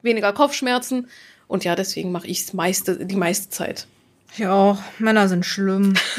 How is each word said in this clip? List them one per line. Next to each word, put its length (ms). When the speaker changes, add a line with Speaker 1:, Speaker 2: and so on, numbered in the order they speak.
Speaker 1:
weniger 300
Kopfschmerzen. 720
Und 160
ja, 120
deswegen 360
mach 140
ich's 280
meiste, 540
die 80
meiste 340
Zeit. 380
Speaker 2:
Ja, 400
Männer 280
sind 200
schlimm. 480